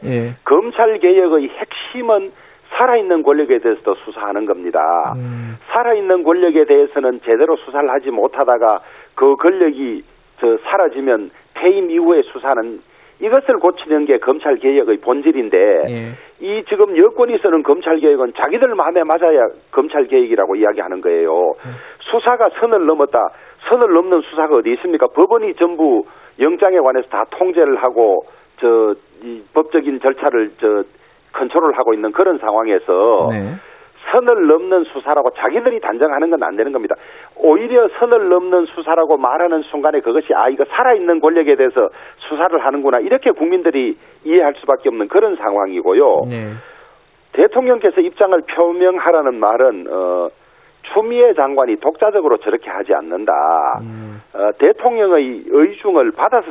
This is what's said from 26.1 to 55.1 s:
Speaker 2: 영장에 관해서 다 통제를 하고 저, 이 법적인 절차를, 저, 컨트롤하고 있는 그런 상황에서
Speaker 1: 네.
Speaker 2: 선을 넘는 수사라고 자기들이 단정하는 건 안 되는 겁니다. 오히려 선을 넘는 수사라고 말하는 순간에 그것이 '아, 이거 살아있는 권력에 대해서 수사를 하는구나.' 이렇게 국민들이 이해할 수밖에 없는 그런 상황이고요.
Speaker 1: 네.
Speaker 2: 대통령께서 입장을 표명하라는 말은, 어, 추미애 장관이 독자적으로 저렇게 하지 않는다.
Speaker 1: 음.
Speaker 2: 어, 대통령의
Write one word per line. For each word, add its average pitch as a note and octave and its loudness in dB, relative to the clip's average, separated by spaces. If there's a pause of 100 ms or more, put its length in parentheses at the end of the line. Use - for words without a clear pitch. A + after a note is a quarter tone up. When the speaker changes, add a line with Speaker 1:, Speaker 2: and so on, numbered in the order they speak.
Speaker 2:
영장에 F3+ 2
관해서 C3 0
다 G2+ -4
통제를 C#3 0
하고 A2+ 2 (360)
저, A2+ 2 (280)
이 A#2 -16 (100)
법적인 D3 -2
절차를, B2+ -2
저, G#2+ 0 (520)
컨트롤하고 C3 0
있는 G#2+ -4
그런 F3 0
상황에서 G#2 0
Speaker 1:
네. G#2+ -6 (560)
Speaker 2:
선을 A#3 2
넘는 E3+ 2
수사라고 C#3 -2
자기들이 A3+ -2
단정하는 D3+ -2
건 E3+ -2
안 F2+ -6
되는 B2 -2
겁니다. A#2 -4 (400)
오히려 A3+ 2 (120)
선을 A#3 2
넘는 F3+ 2
수사라고 D#3+ 0
말하는 D#3 -2
순간에 D3 -2
그것이 A#2 -2
'아, A2+ 2
이거 C3+ 0
살아있는 F3+ 0
권력에 D3+ 4
대해서 C3 2 (280)
수사를 E3 -2
하는구나.' C3+ 0
이렇게 A#3+ 0
국민들이 D#3+ -2 (280)
이해할 D#3 2
수밖에 C#3 -2
없는 A2 -4
그런 G3+ 0
상황이고요. G2+ 0
Speaker 1:
네. A#2 -10 (840)
Speaker 2:
대통령께서 A3 0
입장을 F3+ 0 (120)
표명하라는 E3+ 0
말은, A2 0
어, F2+ -2 (640)
추미애 A#3 2
장관이 C3+ 0
독자적으로 E3 2
저렇게 G#2+ -4
하지 G2 -4
않는다. E2 -4 (500)
Speaker 1:
음. A2 -16 (140)
Speaker 2:
어, G#2 -2
대통령의 F3+ 0